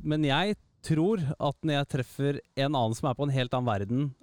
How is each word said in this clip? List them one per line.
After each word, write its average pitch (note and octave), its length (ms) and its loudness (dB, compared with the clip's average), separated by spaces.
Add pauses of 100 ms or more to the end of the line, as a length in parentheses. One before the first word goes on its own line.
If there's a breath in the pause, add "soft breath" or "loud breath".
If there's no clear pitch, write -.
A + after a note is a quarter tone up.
men D#3 240 0
jeg F3 300 0 (260)
tror F3 380 2 (180)
at C#3+ 240 0
når D3+ 140 2
jeg C#3 160 -2
treffer C#3 460 -2 (180)
en C#3 180 0
annen A2+ 220 2
som - 120 -2
er B2 60 0
på C#3+ 80 -4
en C#3+ 120 0
helt B2+ 180 -2
annen B2+ 160 0
verden G#2+ 360 0 (180)